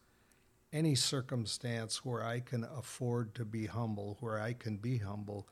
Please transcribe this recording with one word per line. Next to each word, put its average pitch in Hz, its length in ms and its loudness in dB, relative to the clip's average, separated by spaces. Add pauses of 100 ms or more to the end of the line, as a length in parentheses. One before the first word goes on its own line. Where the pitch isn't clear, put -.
(720)
any 156 240 6
circumstance 120 1080 0
where 120 180 0
I 117 160 0
can 123 240 -2
afford 120 720 -2
to 123 80 -2
be 110 220 -2
humble, 104 560 -2
where 110 180 0
I 113 140 0
can 110 240 -4
be 120 220 0
humble, 101 520 -4